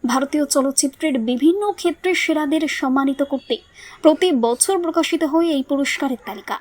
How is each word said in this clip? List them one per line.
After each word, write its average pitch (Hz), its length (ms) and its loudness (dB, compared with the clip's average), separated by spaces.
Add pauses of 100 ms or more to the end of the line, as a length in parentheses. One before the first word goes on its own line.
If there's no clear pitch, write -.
ভারতীয় 277 420 0
চলচ্চিত্রের 277 720 0
বিভিন্ন 254 440 2 (100)
ক্ষেত্রে - 420 -2
সেরাদের 302 480 0 (160)
সম্মানিত 269 440 0
করতে 269 340 -4 (440)
প্রতি 320 280 6 (180)
বছর 247 280 0 (100)
প্রকাশিত 330 400 0
হয় 330 320 2
এই 269 140 0
পুরস্কারের 269 560 -2
তালিকা। 202 340 -10